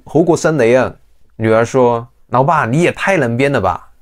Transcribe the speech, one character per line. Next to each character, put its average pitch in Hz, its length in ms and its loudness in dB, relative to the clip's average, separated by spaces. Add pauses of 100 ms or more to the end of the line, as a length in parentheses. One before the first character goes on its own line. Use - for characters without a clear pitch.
活 160 200 0
过 165 120 2
生 160 220 -2
雷 117 180 4
啊。” 117 160 0 (460)
女 110 140 0
儿 113 120 4
说 120 440 0 (220)
，“老 123 140 0
爸， 147 220 0
你 135 160 0
也 147 100 2
太 196 260 -2
能 117 200 -2
编 139 140 0
了 123 100 -2
吧。” - 300 -4 (100)